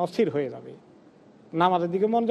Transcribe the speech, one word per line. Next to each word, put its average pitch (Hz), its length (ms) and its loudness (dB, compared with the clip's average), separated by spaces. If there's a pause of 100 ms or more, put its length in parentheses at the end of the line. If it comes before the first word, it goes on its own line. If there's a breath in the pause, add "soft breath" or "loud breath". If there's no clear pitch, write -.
অস্থির 190 300 0
হয়ে 139 180 -2
যাবে, - 200 -16 (880)
নামাজের 175 320 2
দিকে 196 200 2
মন 233 180 2